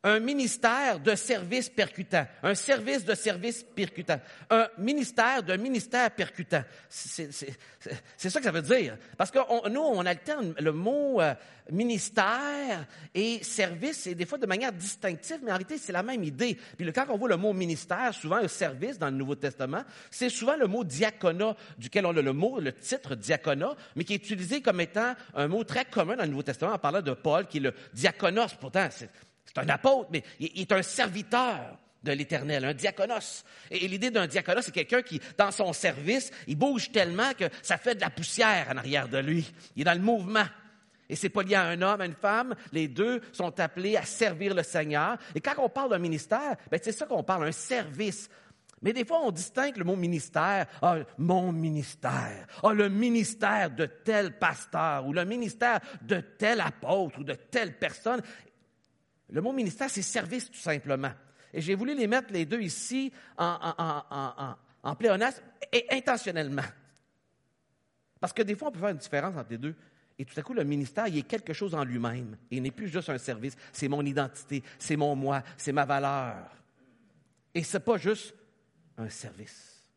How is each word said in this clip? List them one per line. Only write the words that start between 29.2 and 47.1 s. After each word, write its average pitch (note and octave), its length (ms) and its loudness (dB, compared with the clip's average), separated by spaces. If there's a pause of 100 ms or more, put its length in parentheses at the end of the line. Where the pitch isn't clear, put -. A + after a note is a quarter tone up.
c'est - 140 -8
un C3 100 -2
apôtre, B3+ 440 4
mais D#3+ 120 -2 (160)
il, D#3 160 -4
il F#3 60 -6
est F#3 100 0
un F#3+ 120 4
serviteur G#3+ 960 0 (260)
de D3 100 0
l'Éternel, C#3 500 -2
un C#3+ 100 -2
diaconos. G3 720 -2 (280)
Et, F3+ 120 -2
et F#3 60 -2
l'idée G3+ 220 0
d'un G3+ 160 2
diaconos, F3+ 340 0
c'est - 100 -8
quelqu'un A3+ 300 2
qui, D#3+ 180 -6 (180)
dans G3+ 140 6
son F#3 220 0
service, F3+ 580 0 (160)
il D3+ 100 -2
bouge B3+ 360 2
tellement G#3 440 4
que F#3 80 0 (160)
ça - 160 2
fait A#3+ 180 0
de F#3+ 60 -4
la E3 80 0
poussière F3 640 2
en C3 60 -2
arrière C3 320 0
de C3 80 0
lui. D3+ 340 0 (240)
Il C3+ 60 -4
est D3+ 40 2
dans F3 80 6
le F3 60 2
mouvement. G#3 460 2 (640)
Et - 60 -4
c'est D#3+ 140 -2
pas G3 120 0
lié F#3+ 140 2
à F#3+ 80 6
un E3+ 180 0
homme, G3+ 200 2
à F#3 40 -2
une E3+ 80 -6
femme. A3 400 0 (200)
Les D#3+ 160 0
deux A3 320 0 (100)
sont F3 300 -4
appelés F3+ 340 0
à D#3+ 80 2
servir G3 500 0
le F3 100 2
Seigneur. D#3 540 0 (180)
Et - 40 -2
quand - 200 -2
on C4 100 2
parle C4+ 220 0
d'un F#3+ 80 2
ministère, F3 580 -2 (120)
ben, E3 140 0
c'est A3+ 80 -2
ça D4 140 -4
qu'on A#3+ 180 -2